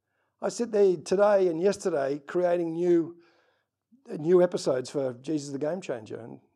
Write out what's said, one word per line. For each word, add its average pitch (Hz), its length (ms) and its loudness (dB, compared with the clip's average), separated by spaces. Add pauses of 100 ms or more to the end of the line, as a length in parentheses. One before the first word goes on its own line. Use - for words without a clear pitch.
(420)
I 220 60 -4
sit 233 240 -6
there 202 240 4
today 190 540 2
and 160 120 -2
yesterday 160 640 0
creating 175 480 0
new, 170 440 2 (1000)
new 175 240 4
episodes 165 480 0
for 135 320 -4
Jesus 143 280 -6
the 139 100 -8
Game 160 220 -4
Changer, 117 380 -10
and 131 200 -16 (160)